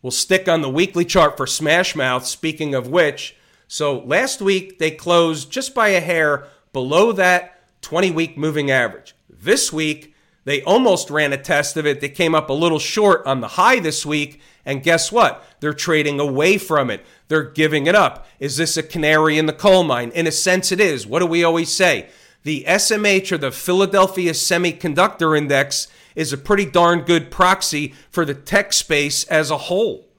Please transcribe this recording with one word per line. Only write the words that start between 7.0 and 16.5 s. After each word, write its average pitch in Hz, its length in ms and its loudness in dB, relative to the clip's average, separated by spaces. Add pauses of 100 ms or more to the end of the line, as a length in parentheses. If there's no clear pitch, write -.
that 180 480 0 (200)
twenty-week 165 560 -2
moving 143 360 -2
average. 117 420 -2 (160)
This 202 420 -2
week, 156 420 -6 (300)
they 139 180 -4
almost 202 480 2
ran 147 220 0
a 135 60 -4
test 147 380 -2
of 151 100 -2
it. 139 140 0
They 143 80 -6
came 165 260 0
up 156 160 0
a 139 40 -2
little 160 260 0
short 202 440 2
on 160 160 -2
the 110 80 -8
high 240 300 2
this 156 260 -4
week. 147 360 -6 (240)
And 135 180 -6
guess 165 280 2
what? 208 320 2 (180)
They're 147 120 -4
trading 147 480 0
away 147 380 2